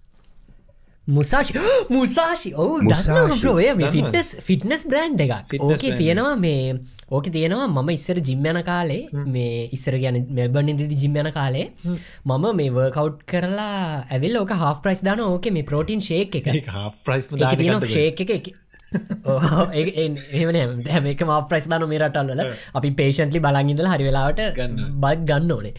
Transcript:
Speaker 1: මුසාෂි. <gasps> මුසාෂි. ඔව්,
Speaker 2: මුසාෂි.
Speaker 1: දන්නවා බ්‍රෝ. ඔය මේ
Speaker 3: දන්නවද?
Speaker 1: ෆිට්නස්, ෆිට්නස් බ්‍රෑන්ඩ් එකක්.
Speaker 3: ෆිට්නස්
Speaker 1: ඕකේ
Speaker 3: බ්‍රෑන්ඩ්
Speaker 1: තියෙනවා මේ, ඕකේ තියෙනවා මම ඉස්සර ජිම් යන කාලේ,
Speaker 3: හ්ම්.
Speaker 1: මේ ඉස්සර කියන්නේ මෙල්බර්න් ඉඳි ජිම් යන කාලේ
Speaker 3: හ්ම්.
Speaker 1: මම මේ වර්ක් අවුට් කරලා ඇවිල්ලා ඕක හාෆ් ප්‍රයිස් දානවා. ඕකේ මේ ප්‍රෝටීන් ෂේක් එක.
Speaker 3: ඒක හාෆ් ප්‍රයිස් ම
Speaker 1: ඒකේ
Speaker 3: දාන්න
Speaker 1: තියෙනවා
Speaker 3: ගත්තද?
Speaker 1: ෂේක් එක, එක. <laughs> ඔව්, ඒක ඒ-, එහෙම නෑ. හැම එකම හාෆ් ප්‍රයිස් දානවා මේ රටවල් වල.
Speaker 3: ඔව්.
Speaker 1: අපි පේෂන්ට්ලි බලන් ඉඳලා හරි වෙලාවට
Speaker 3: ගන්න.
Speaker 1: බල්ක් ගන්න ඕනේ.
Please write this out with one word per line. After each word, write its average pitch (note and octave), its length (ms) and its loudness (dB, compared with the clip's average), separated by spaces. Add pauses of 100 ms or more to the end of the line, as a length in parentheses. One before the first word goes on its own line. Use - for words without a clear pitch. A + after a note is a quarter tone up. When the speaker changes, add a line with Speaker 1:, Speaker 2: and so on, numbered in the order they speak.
(1080)
Speaker 1:
මුසාෂි. D3 460 2 (200)
<gasps> G#4 220 2
මුසාෂි. E4 560 2
ඔව්, D#3+ 260 0
Speaker 2:
මුසාෂි. - 320 4
Speaker 1:
දන්නවා C4 280 4
බ්‍රෝ. A3 180 2
ඔය F3+ 120 4
මේ F3+ 220 2
Speaker 3:
දන්නවද? D#3+ 40 0
Speaker 1:
ෆිට්නස්, A#3+ 360 0 (100)
ෆිට්නස් G3 460 0
බ්‍රෑන්ඩ් D4 360 0
එකක්. B2 140 0 (100)
Speaker 3:
ෆිට්නස් C#3 200 -4
Speaker 1:
ඕකේ C#3+ 260 0
Speaker 3:
බ්‍රෑන්ඩ් B2 100 0
Speaker 1:
තියෙනවා G#3+ 340 0
මේ, C#3 400 0 (300)
ඕකේ C#3+ 300 -4
තියෙනවා F#3 320 0
මම D3 260 0
ඉස්සර F3 260 -2
ජිම් C3+ 260 0
යන E3 180 0
කාලේ, F3 420 -2
Speaker 3:
හ්ම්. C#3+ 240 -6
Speaker 1:
මේ A#2+ 400 -2
ඉස්සර C3+ 280 -2
කියන්නේ B2+ 320 0
මෙල්බර්න් C#3 440 0
ඉඳි D3 220 -2
ජිම් C#3+ 220 0
යන D3 140 -2
කාලේ C#3 360 -2 (100)
Speaker 3:
හ්ම්. E3+ 240 -8 (220)
Speaker 1:
මම C#3 300 0
මේ C#3+ 200 0
වර්ක් C3 280 0
අවුට් D3+ 240 -4
කරලා F#3+ 460 -4 (320)
ඇවිල්ලා F#3+ 420 -2
ඕක G#3 100 -2
හාෆ් D3+ 260 -2
ප්‍රයිස් F#3+ 220 -2
දානවා. G3+ 280 0
ඕකේ F3+ 220 -2
මේ D3 140 -2
ප්‍රෝටීන් D3+ 340 -2
ෂේක් F3+ 380 -2
එක. C3+ 120 -2
Speaker 3:
ඒක D3 200 -2
හාෆ් G2+ 300 -8
ප්‍රයිස් C3 260 -2
ම D3 80 -8
Speaker 1:
ඒකේ C3+ 80 2
Speaker 3:
දාන්න C3 160 4
Speaker 1:
තියෙනවා F#3 220 2
Speaker 3:
ගත්තද? A2+ 100 -2
Speaker 1:
ෂේක් D#3 320 2
එක, G3 140 0
එක. - 160 -12 (420)
<laughs> - 0 - (280)
ඔව්, C3+ 200 2 (260)
ඒක D#3+ 200 0
ඒ-, D#3+ 140 0 (240)
එහෙම E3 240 0
නෑ. E3 140 2 (200)
හැම D3 220 2
එකම D3+ 220 0
හාෆ් D3+ 180 2
ප්‍රයිස් D#3 200 0
දානවා E3 220 0
මේ D3+ 100 0
රටවල් D3 300 0
වල. C3 140 -2
Speaker 3:
ඔව්. B2 160 -6 (140)
Speaker 1:
අපි C#3 180 0
පේෂන්ට්ලි C#3+ 500 2
බලන් C#3+ 300 4
ඉඳලා E3 220 2
හරි C#3 120 0
වෙලාවට C#3 360 2 (100)
Speaker 3:
ගන්න. B2 440 -2
Speaker 1:
බල්ක් C#3+ 300 2
ගන්න D#3+ 260 2
ඕනේ. G#2+ 280 -4